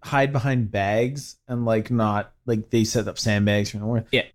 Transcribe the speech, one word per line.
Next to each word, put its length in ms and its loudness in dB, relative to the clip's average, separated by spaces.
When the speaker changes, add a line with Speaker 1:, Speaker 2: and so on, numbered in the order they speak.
Speaker 1:
hide 300 0
behind 360 0
bags 680 -2
and, 160 -4
like, 280 0
not, 420 0
like, 260 -2
they 120 4
set 240 -2
up 100 -8
sandbags 540 2
for 60 -8
no 100 -6
worth. 240 -2
Speaker 2:
Yeah. 120 2